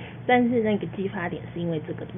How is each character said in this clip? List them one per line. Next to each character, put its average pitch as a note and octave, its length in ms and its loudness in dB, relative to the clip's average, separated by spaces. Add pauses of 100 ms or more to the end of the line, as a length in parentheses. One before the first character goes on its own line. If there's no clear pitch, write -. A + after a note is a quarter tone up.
(260)
但 B3 240 6
是 A#3+ 120 4
那 G#3+ 140 4
个 F#3 120 -4
激 F#3+ 200 -2
发 F#3 200 -4
点 E3 120 -4 (140)
是 E3+ 60 -4
因 E3+ 100 0
为 D#3+ 160 0
这 E3+ 80 -6
个 - 100 -8 (140)